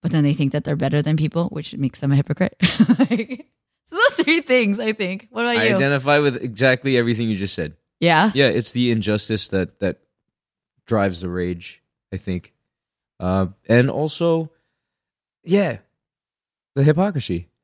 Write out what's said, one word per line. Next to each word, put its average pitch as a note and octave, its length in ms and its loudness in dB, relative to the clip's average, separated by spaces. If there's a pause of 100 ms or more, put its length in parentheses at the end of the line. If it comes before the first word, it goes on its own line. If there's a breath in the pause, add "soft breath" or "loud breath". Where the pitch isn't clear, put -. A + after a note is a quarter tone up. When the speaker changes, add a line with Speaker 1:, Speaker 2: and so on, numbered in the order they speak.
Speaker 1:
But - 100 -2
then D3+ 120 2
they C#3+ 100 2
think C#3 200 0
that D3 100 -2
they're D3 140 -4
better D3 240 0
than D#3 160 0
people, E3 320 -2
which - 260 -12
makes C3+ 240 -4
them C#3 120 0
a C#3 40 4
hypocrite. - 440 0
<laughs> - 400 2
Like, A#3+ 500 -2 (380)
so D#4+ 100 -14
those - 280 2
three D#4+ 160 2
things, A#3 380 2
I A3 140 -2
think. F#3+ 380 -6
What A3 140 -6
about A#3+ 120 0
Speaker 2:
I - 100 2
Speaker 1:
you? - 80 2
Speaker 2:
identify C#3+ 440 2
with C#3 240 0
exactly B2+ 540 0
everything A#2 320 0
you G#2+ 60 0
just F#2+ 180 -6
said. D#2 220 -8 (240)
Speaker 1:
Yeah? E3+ 340 2
Speaker 2:
Yeah, C3+ 140 4
it's A2 240 0
the B2 200 0
injustice G#2+ 580 -2
that, F#2 300 -4
that F#2+ 200 -4 (880)
drives G2 340 0
the F2+ 80 -8
rage, F2+ 540 -6 (300)
I F#2+ 40 -6
think. - 360 -8 (680)
Uh, F#2 280 0 (200)
and A#2+ 240 4
also, E3 600 -2 (920)
yeah, E3+ 340 0 (1000)
the C#3 80 2
hypocrisy. D3 680 0 (140)